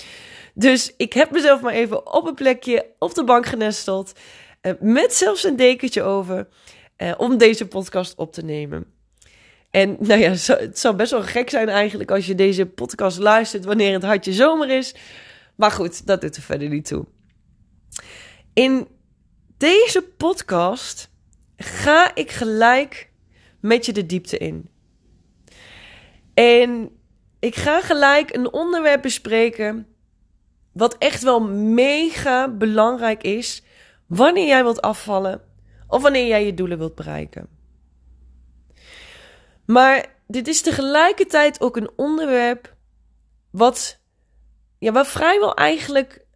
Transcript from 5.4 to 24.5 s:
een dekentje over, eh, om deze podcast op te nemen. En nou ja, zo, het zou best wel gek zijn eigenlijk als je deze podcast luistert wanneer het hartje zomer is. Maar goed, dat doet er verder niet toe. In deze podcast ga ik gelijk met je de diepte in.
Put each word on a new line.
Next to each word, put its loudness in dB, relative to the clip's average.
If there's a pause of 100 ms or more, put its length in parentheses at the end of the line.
een 0
dekentje 2
over, -4 (480)
eh, -8
om 0
deze 4
podcast -6
op -10
te -14
nemen. -10 (840)
En 2
nou 4
ja, 4
zo, 0
het -4
zou 0
best -2
wel -2
gek -4
zijn -2
eigenlijk -2
als 0
je -4
deze 2
podcast -6
luistert 2
wanneer 0
het -4
hartje -2
zomer 2
is. -2 (600)
Maar 2
goed, -8
dat 0
doet -10
er -16
verder -8
niet -6
toe. -8 (1500)
In 0 (720)
deze 4 (160)
podcast -4 (480)
ga 0
ik -6
gelijk 0 (480)
met 0
je -4
de -4
diepte -6
in. -10 (1600)